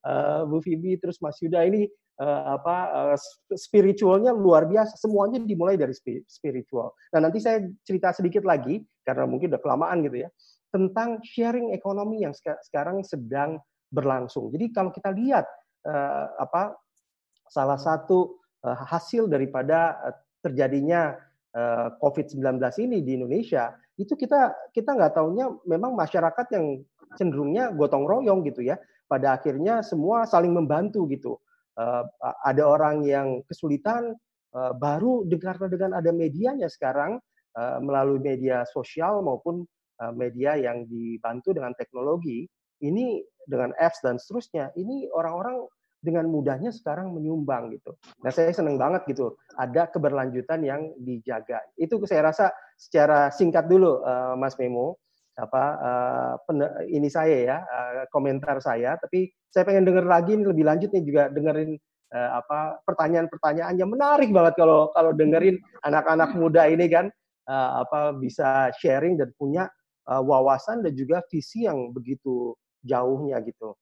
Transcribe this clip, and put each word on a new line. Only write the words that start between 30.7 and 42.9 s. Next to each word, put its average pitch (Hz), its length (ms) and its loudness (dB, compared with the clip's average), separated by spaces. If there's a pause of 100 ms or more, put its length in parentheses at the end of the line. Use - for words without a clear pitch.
gitu. 123 240 -8 (400)
Eh, 120 280 -4 (200)
a-, 123 140 -6 (100)
ada 139 160 2
orang 151 400 4
yang 135 400 0
kesulitan, 226 720 -4 (400)
eh, 127 240 -4
baru 180 480 0
de-, 170 80 2
karena 185 320 -6
dengan 185 240 -2
ada 170 160 0
medianya 170 640 -2
sekarang, 143 480 -4 (320)
eh, 123 320 -6
melalui 139 320 2
media 131 480 -2
sosial 160 560 -4
maupun, 170 480 -4 (320)
eh, 117 160 -8
media 123 400 -2
yang 120 320 -4
dibantu 117 640 -6
dengan 127 240 -4
teknologi, 135 720 -6 (320)
ini 196 400 -2 (240)